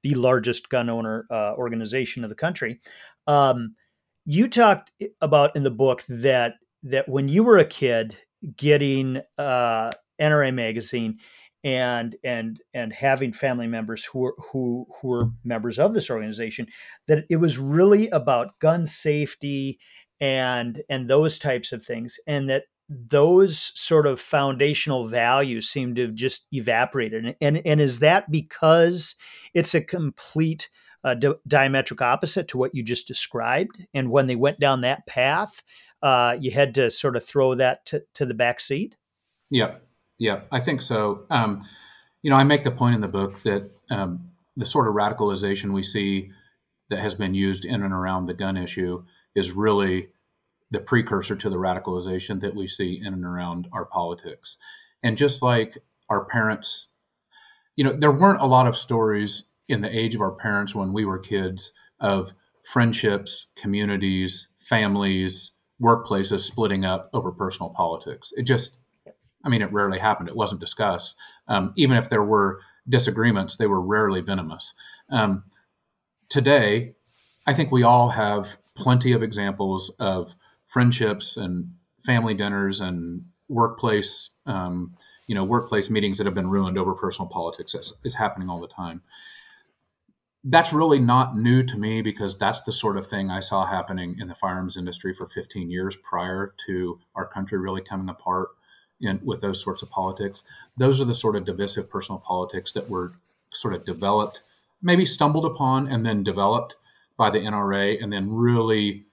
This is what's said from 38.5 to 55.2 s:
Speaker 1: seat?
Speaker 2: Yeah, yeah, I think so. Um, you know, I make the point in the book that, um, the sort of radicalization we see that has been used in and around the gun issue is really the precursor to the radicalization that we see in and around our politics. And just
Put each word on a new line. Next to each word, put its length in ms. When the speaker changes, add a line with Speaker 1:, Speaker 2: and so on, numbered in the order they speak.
Speaker 1:
seat? 380
Speaker 2:
Yeah, 260
yeah, 220
I 80
think 220
so. 480
Um, 320
you 60
know, 60
I 80
make 200
the 80
point 240
in 40
the 80
book 360
that, 260
um, 420
the 80
sort 240
of 60
radicalization 760
we 120
see 480
that 100
has 160
been 180
used 300
in 200
and 100
around 320
the 80
gun 240
issue 480
is 140
really 560
the 80
precursor 560
to 140
the 60
radicalization 840
that 140
we 120
see 360
in 100
and 120
around 480
our 120
politics. 720
And 160
just 240